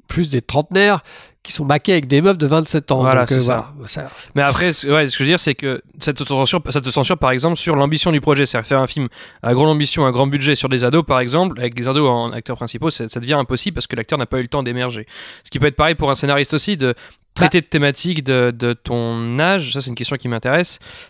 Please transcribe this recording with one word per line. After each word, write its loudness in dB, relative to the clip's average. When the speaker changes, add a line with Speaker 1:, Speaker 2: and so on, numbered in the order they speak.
Speaker 1:
plus -2
des 0
trentenaires 2
qui -8
sont 0
maqués 2
avec 2
des 4
meufs 2
de 2
vingt-sept 0
ans. 4
Speaker 2:
Voilà, 4
Speaker 1:
Donc, 0
euh, 4
Speaker 2:
c'est 2
ça. -2
Speaker 1:
voilà, -10
ça -4
Speaker 2:
Mais 0
après, 2
ce, -2
ouais, 4
ce -2
que -2
je 0
veux 4
dire, 4
c'est 2
que -4
ça 0
te -6
censure, 2
ça 2
te -4
censure, 2
par 2
exemple, 2
sur 0
l'ambition 2
du 2
projet. 2
C'est-à-dire -4
faire 2
un 2
film -4
à 2
grande 4
ambition, 2
à 2
grand 2
budget 0
sur -2
des 0
ados, 2
par 2
exemple, 0
avec -4
des -4
ados 2
en 0
acteurs -10
principaux, -6
ça, -4
ça -6
devient -4
impossible -2
parce -4
que -8
l'acteur -4
n'a -4
pas -4
eu -2
le -6
temps -4
d'émerger. -6
Ce -12
qui -6
peut 4
être 0
pareil 2
pour 0
un 2
scénariste 0
aussi, 0
de 0
traiter 2
Speaker 1:
Bah. -18
Speaker 2:
de -20
thématiques 0
de, 2
de -2
ton -4
âge. 0
Ça, -4
c'est -4
une -8
question -6
qui -10
m'intéresse. -2